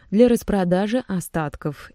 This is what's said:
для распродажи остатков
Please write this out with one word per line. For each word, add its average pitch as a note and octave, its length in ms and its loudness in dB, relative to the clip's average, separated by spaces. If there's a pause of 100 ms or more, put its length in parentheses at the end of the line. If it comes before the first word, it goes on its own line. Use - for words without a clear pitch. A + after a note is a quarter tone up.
для A3 180 6
распродажи G#3 800 0
остатков D#3+ 880 -8